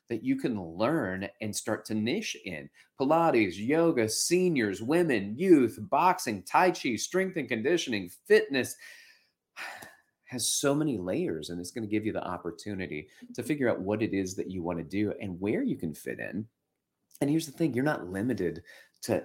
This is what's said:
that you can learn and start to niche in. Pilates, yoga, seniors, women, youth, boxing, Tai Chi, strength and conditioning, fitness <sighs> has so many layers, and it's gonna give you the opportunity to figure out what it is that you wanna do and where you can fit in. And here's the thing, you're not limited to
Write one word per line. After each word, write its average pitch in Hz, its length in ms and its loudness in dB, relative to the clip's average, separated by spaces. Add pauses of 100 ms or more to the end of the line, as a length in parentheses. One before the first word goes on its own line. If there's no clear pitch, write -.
that 113 140 -6
you 131 140 0
can 127 240 -2
learn 95 680 -2 (120)
and 104 140 -6
start - 320 -4
to 113 80 -4
niche 123 500 -2
in. 76 240 -10 (320)
Pilates, 135 560 4
yoga, 131 520 2
seniors, 131 760 2
women, 120 560 2
youth, 151 420 6
boxing, 135 640 2
Tai 175 300 4
Chi, 123 240 -2
strength 180 400 -2
and 127 120 -4
conditioning, 113 600 -2 (160)
fitness 202 500 2 (800)
<sighs> - 680 -16
has 123 220 -6
so 143 280 2
many 147 240 0
layers, 92 500 -4
and 87 120 -8
it's 85 100 -10
gonna 110 160 -8
give 107 180 0
you 104 80 -2
the - 140 -6
opportunity 85 840 -8 (240)
to 120 100 -6
figure 139 280 0
out - 100 0
what 107 220 -2
it 92 100 0
is 95 220 -2
that 92 160 -6
you 92 120 -6
wanna 85 220 -4
do 98 340 -2
and 92 220 -8
where 117 220 0
you 214 140 -2
can 78 180 -6
fit - 240 -10
in. 57 260 -6 (760)
And 139 100 2
here's 160 160 0
the 135 60 -14
thing, 160 200 0
you're 123 120 0
not 113 260 -2
limited 98 540 -2 (380)
to 98 220 0